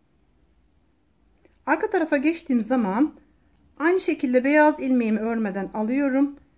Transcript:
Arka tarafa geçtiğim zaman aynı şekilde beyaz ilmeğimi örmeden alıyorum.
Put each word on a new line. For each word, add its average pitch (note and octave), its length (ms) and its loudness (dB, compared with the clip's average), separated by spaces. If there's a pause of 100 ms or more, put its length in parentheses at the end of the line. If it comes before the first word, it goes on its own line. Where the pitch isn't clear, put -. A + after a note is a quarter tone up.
(1700)
Arka D#4 240 -2
tarafa D#4+ 280 0
geçtiğim C#4 440 0
zaman A#3 540 0 (640)
aynı F4+ 220 0
şekilde B3+ 420 0
beyaz D4+ 360 4
ilmeğimi A#3+ 400 0
örmeden G#3 540 -4
alıyorum. C4+ 640 0 (220)